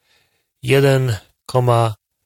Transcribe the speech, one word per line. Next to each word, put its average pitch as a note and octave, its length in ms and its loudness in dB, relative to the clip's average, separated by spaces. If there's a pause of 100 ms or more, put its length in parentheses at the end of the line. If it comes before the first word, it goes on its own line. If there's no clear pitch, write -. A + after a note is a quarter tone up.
(640)
jeden C3 540 0 (300)
koma A#2 480 0 (320)